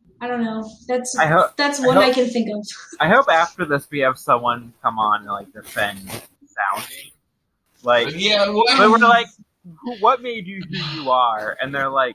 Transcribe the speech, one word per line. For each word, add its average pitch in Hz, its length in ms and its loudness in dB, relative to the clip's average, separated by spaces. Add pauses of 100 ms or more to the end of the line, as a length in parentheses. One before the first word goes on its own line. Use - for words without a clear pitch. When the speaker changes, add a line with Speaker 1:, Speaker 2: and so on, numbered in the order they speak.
(200)
Speaker 1:
I 240 80 -8
don't 240 160 -4
know. 220 260 -6 (160)
That's, 247 320 -4
Speaker 2:
I 160 80 2
ho-, 165 300 4
Speaker 1:
that's 285 240 -2
Speaker 2:
I 254 80 0
Speaker 1:
what 254 80 4
Speaker 2:
ho-, 202 60 6
Speaker 1:
I 254 100 4
can 247 160 0
think 226 260 -4
of. 208 100 -10 (360)
Speaker 2:
I 156 80 2
hope 247 200 4
after 165 360 0
this 143 260 -4
we 147 100 -6
have 131 160 2
someone 120 640 -2
come 113 200 -4
on 104 220 0
and, 101 80 -14
like, 101 220 -10
defend 101 460 -8 (100)
sounding. - 1000 -8 (720)
Like, 123 340 2
Speaker 3:
Yeah, 202 340 2
what? 214 280 2
Speaker 2:
but 214 120 6
we're 226 80 6
like, 233 280 6 (540)
"Who, 240 160 -10
what 240 260 2
made 226 240 -8
you 190 240 -12
who 160 320 -8
you 131 80 -2
are?" 113 500 0
And 135 140 -6
they're 135 160 -2
like, 131 240 0